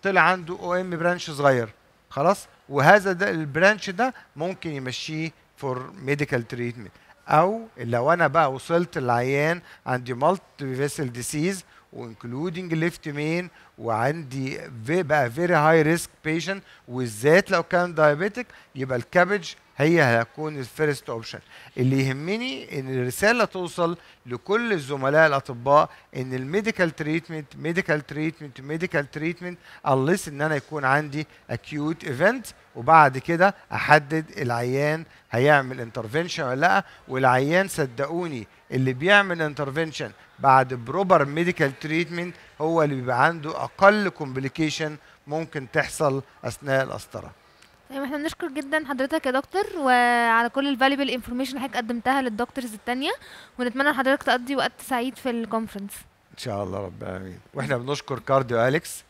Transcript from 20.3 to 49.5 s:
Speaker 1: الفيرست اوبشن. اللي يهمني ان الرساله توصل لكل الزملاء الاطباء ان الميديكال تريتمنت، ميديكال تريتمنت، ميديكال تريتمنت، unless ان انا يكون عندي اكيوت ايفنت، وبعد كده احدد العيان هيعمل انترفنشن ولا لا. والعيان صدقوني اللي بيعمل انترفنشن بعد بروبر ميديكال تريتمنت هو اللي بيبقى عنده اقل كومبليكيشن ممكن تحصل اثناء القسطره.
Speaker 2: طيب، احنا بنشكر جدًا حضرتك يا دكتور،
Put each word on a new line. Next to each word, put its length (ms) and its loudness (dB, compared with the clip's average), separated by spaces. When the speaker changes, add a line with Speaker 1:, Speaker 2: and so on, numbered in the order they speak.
Speaker 1:
الفيرست 520 -4
اوبشن. 280 -10
اللي 320 2
يهمني 720 -6
ان 140 -8
الرساله 500 2
توصل 540 -2
لكل 460 -2
الزملاء 540 2
الاطباء 640 2
ان 180 -6
الميديكال 600 -2
تريتمنت، 600 -6
ميديكال 500 -2
تريتمنت، 540 -8
ميديكال 500 -4
تريتمنت، 480 -8
unless 420 2
ان 140 -6
انا 140 0
يكون 280 -6
عندي 420 0
اكيوت 540 -6
ايفنت، 420 0
وبعد 420 6
كده 360 2
احدد 520 4
العيان 680 -2
هيعمل 500 4
انترفنشن 600 -6
ولا 180 -2
لا. 240 4
والعيان 600 2
صدقوني 800 -4
اللي 220 0
بيعمل 500 2
انترفنشن 680 -4
بعد 360 6
بروبر 500 2
ميديكال 540 -2
تريتمنت 560 -4
هو 220 2
اللي 120 0
بيبقى 300 0
عنده 260 0
اقل 440 4
كومبليكيشن 880 -4
ممكن 460 -6
تحصل 500 0
اثناء 400 0
القسطره. 460 -12
Speaker 2:
طيب، 120 -8
احنا 140 -6
بنشكر 320 -6
جدًا 400 -4
حضرتك 380 -2
يا 40 0
دكتور، 340 -2